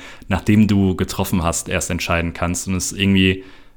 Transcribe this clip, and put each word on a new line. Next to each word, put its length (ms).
nachdem 400
du 280
getroffen 460
hast, 280
erst 200
entscheiden 440
kannst. 340
Und 60
es 180
irgendwie, 500